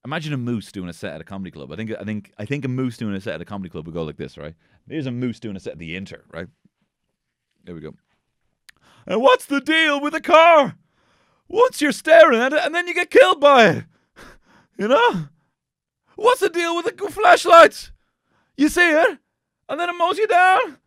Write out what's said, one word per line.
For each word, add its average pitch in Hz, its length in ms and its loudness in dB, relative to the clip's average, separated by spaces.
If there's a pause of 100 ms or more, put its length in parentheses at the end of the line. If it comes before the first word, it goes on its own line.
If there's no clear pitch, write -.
Imagine 151 280 -10
a 139 40 -6
moose 120 340 -8
doing 92 160 -12
a 85 60 -14
set 82 220 -14
at 78 60 -16
a - 40 -18
comedy 95 260 -14
club. 69 180 -18
I 78 60 -14
think, 113 240 -12
I 98 40 -14
think, 107 340 -12
I 107 80 -12
think 143 180 -8
a 131 60 -6
moose 127 260 -6
doing 107 180 -8
a 95 60 -8
set 95 140 -10
at 80 80 -12
a 87 40 -14
comedy 98 240 -14
club 80 180 -14
would 82 60 -16
go 82 100 -8
like 73 120 -10
this, 67 220 -14
right? 76 180 -16 (320)
Here's 139 180 -10
a 131 60 -8
moose 120 280 -8
doing 101 180 -12
a - 20 -14
set 95 140 -14
at 76 60 -20
the 85 180 -12
Inter, 95 340 -16
right? 85 160 -14 (1160)
There 87 100 -18
we 78 60 -16
go. 76 120 -18 (1120)
"And 202 160 -4
what's 508 260 2
the 277 120 -2
deal 302 400 0
with 294 140 -4
a 320 80 -6
car? 320 560 4 (720)
Once 466 320 0
you're 285 100 0
staring 311 480 4
at 262 140 -2
it, 294 100 -2
and 311 100 -6
then 349 140 -4
you 349 60 -8
get 349 160 -4
killed 370 320 4
by 277 280 6
it. 120 160 -6 (920)
You 196 100 -4
know? 269 400 0 (880)
What's 494 240 0
the 381 100 -2
deal 339 260 -4
with 339 100 -6
the - 80 -4
g-, 392 180 -10
flashlights? 349 800 4 (640)
You 302 140 0
see 349 200 0
it, 320 300 0 (480)
and 277 120 -10
then 349 100 -4
it 349 80 -10
mows 349 200 -2
you 427 100 -2
down. 370 600 2